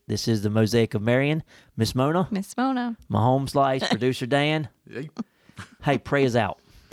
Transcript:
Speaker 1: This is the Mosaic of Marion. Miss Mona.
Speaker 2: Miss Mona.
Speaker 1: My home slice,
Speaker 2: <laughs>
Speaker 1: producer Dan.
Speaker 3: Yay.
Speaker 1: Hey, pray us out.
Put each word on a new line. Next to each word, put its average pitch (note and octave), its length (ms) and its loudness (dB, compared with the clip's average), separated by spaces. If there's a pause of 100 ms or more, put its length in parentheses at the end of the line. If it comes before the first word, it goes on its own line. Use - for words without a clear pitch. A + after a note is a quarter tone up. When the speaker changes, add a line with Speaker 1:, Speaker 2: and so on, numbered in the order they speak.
Speaker 1:
This G#2+ 200 -4
is A2+ 140 2
the G#2 80 0
Mosaic A2 460 2
of G#2 80 -2
Marion. C#3 400 0 (340)
Miss A2 160 0
Mona. D3+ 380 2
Speaker 2:
Miss G3 260 -6
Mona. B3 400 -2 (120)
Speaker 1:
My G#2+ 120 0
home C3 260 2
slice, C#3 400 0
Speaker 2:
<laughs> - 20 -2
Speaker 1:
producer B2+ 360 0
Dan. C#3+ 440 0 (200)
Speaker 3:
Yay. C3 220 -12 (720)
Speaker 1:
Hey, C#3 160 2
pray C#3+ 260 0
us A#2 100 2
out. G#2 220 0 (360)